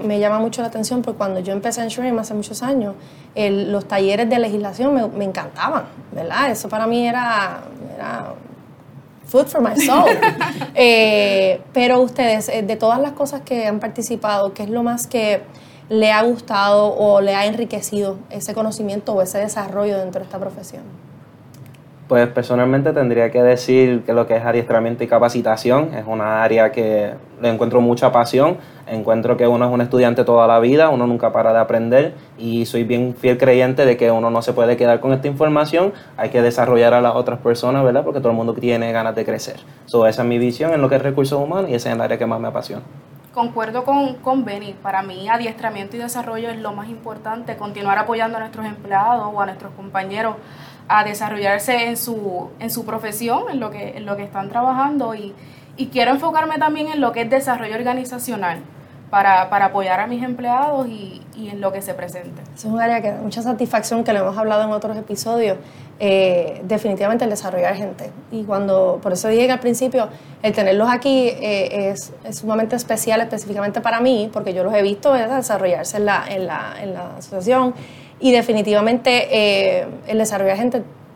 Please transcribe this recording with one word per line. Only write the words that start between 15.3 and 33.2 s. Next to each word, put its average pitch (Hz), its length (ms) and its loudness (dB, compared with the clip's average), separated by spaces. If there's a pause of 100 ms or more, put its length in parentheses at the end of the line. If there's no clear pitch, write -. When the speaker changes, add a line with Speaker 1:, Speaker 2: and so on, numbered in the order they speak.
Speaker 1:
le 220 240 4
ha 214 100 4
gustado 208 760 2
o 202 240 6
le 196 140 2
ha 196 120 2
enriquecido 208 720 -4 (120)
ese 202 240 -10
conocimiento 214 580 -4
o 196 100 2
ese 196 160 -4
desarrollo 202 600 -2
dentro 185 220 -6
de 190 60 -10
esta 196 120 -12
profesión? 190 440 -12 (1300)
Speaker 2:
Pues, 120 200 6
personalmente 127 640 0
tendría 117 380 2
que 123 120 2
decir 123 600 4
que - 80 0
lo 117 140 4
que 113 100 2
es 117 80 -2
adiestramiento 117 580 0
y 120 40 -2
capacitación 120 880 2
es 110 120 -8
una 110 360 -2
área 110 280 4
que 107 420 0 (280)
le 120 80 0
encuentro 117 320 2
mucha 120 320 4
pasión, 127 460 4 (280)
encuentro 113 520 0
que 120 80 4
uno 120 200 4
es 123 60 0
un 123 80 2
estudiante 120 420 4
toda 117 240 6
la 117 120 6
vida, 143 320 6
uno 123 160 2
nunca 120 260 0
para 110 220 4
de 113 60 4
aprender 117 520 2 (260)
y 117 280 -2
soy 120 180 -2
bien 123 320 0
fiel 123 220 2